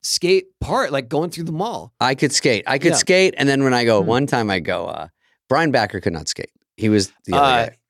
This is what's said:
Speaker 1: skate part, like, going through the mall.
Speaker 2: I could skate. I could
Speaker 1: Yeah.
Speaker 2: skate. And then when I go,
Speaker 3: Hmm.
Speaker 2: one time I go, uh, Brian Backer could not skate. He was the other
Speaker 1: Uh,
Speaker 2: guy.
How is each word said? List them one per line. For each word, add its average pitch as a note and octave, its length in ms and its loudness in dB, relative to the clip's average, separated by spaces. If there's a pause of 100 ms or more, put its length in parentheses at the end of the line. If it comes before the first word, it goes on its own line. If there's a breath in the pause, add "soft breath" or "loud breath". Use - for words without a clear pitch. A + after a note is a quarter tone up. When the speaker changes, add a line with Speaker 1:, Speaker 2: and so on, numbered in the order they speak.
Speaker 1:
skate F#3 420 0 (160)
part, F#3+ 300 -2
like, C3 180 -4
going D#3+ 220 -2
through E3 140 -10
the E3+ 80 -8
mall. E3+ 460 -6
Speaker 2:
I B2+ 140 2
could C#3 200 0
skate. A#2 340 0
I C3+ 100 0
could D#3 140 2
Speaker 1:
Yeah. D3 60 0
Speaker 2:
skate. F#3 380 2
And C#3 140 0
then C#3 140 2
when C3 100 4
I A#2+ 100 2
go, A2+ 200 4
Speaker 3:
Hmm. F2 60 0
Speaker 2:
one C3 180 2
time A2+ 240 0
I F#2 80 0
go, F2 260 -4
uh, D#2 220 -10 (420)
Brian D3+ 220 2
Backer G#2+ 280 0
could F2 140 -2
not D2+ 140 -8
skate. - 240 -10 (240)
He A2 140 -2
was G#2 220 2 (140)
the - 80 -4
other C#3+ 120 4
Speaker 1:
Uh, A#2+ 220 2
Speaker 2:
guy. - 100 -18 (120)